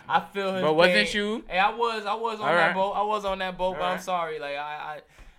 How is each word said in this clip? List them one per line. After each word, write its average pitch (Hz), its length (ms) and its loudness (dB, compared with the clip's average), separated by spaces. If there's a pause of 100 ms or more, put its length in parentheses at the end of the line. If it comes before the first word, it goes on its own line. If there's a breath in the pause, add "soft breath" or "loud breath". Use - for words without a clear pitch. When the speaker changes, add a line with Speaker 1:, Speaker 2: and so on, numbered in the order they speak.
Speaker 1:
I 165 120 2
feel 190 340 -4
his 185 80 -2
Speaker 2:
but 156 140 4
wasn't 180 320 6
Speaker 1:
pain. 214 80 -4
Speaker 2:
you? 208 320 -2
Speaker 1:
Hey, 175 100 -2
I 214 160 4
was, 226 320 -2
I 196 80 -2
was 226 240 -4
on 147 100 -2
Speaker 2:
All 160 60 4
Speaker 1:
that 170 140 6
Speaker 2:
right. 175 80 0
Speaker 1:
boat. 196 160 2
I 196 100 0
was 208 220 -2
on 190 160 -2
that 185 180 -4
boat, 180 60 -2
Speaker 2:
All 185 100 -2
Speaker 1:
but 156 80 -4
I'm 180 140 0
Speaker 2:
right. 180 40 -8
Speaker 1:
sorry. 165 380 -4
Like, 143 160 -6
I, 143 60 -6
I, 151 400 -10 (380 soft breath)